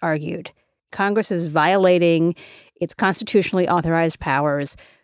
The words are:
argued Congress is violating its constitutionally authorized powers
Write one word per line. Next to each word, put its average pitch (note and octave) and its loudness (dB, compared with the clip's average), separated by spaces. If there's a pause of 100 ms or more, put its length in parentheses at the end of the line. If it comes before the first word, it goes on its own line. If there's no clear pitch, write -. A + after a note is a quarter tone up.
argued D#3+ -6 (400)
Congress G3+ -2
is F3 -2
violating E3+ 2 (460)
its F3 -6
constitutionally F#3+ 0
authorized E3 0
powers C#3+ -2 (300)